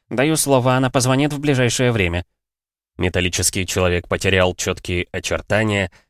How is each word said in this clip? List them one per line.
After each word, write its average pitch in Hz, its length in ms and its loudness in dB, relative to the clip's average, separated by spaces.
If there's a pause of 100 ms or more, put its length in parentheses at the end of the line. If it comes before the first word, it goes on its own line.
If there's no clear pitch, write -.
Даю 147 280 0
слово, 131 380 2
она 131 140 2
позвонит 135 440 2
в 143 60 -8
ближайшее 127 520 2
время". 87 340 0 (720)
Металлический 90 680 -2
человек 87 420 -2
потерял 92 480 0
четкие 90 560 -6
очертания 101 800 -2 (180)